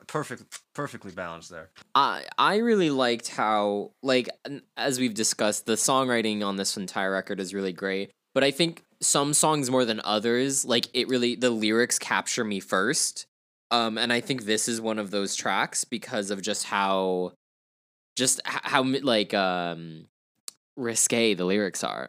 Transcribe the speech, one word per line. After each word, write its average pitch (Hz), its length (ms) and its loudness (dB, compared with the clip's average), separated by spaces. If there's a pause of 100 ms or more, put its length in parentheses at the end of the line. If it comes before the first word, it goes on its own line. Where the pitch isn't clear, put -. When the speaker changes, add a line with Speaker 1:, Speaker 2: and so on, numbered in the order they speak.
Speaker 1:
perfect, 123 560 -10 (100)
perfectly 117 400 -10
balanced 85 380 -10
there. 82 180 -16 (260)
Speaker 2:
I, 123 300 2 (140)
I 160 180 4
really 214 320 4
liked 123 400 2
how, 104 640 0 (120)
like, 127 280 2 (160)
n-, 139 160 -12 (160)
as 127 200 0
we've 127 140 2
discussed, 107 540 0
the 113 80 2
songwriting 117 680 2
on 98 140 -2
this 98 220 -2
entire 95 340 -2
record 95 260 -4
is 92 140 -6
really 98 220 -4
great. 95 380 -4 (200)
But 135 120 4
I 143 60 4
think 170 320 -2 (200)
some 147 320 2
songs 151 360 2
more 131 140 4
than 110 220 -2
others, 120 580 0
like, 123 300 2
it 123 140 0
really, 123 280 2
the 123 140 2
lyrics 113 480 2
capture - 460 -2
me 101 160 -4
first. - 680 0 (440)
Um, 113 280 2
and 117 120 0
I 120 120 2
think 127 220 -4
this 107 240 0
is 113 120 -2
one 110 180 -2
of 101 120 -4
those 98 260 -2
tracks 107 480 0
because 104 460 -4
of 98 100 -4
just 101 240 -4
how, 95 680 0 (840)
just 127 300 0
h-, 135 160 -4
how, 139 200 2
mi-, 131 180 0
like, 110 340 2
um, 85 720 -2 (680)
risque 117 600 2
the 90 100 -2
lyrics 95 400 0
are. 58 240 -6